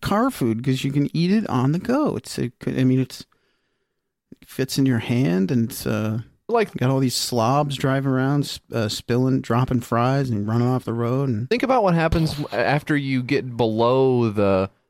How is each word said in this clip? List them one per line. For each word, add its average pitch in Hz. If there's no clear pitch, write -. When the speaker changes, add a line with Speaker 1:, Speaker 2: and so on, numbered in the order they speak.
Speaker 1:
car 233
food, 117
'cause 131
you 139
can 143
eat 170
it 214
on 127
the 170
go. 277
It's -
a, 120
I 131
mean, 127
it's, -
it -
fits -
in 135
your 123
hand, 165
and 117
it's, -
uh, 110
Speaker 2:
Like, 220
Speaker 1:
got 127
all 135
these 127
slobs 131
driving 135
around, 135
s-, -
uh, 110
spilling, 131
dropping 123
fries 123
and 104
running 120
off 127
the 113
road. 120
And 117
Speaker 2:
think 240
about 254
what 185
happens 160
w-, 147
after 147
you 135
get 127
below 120
the 98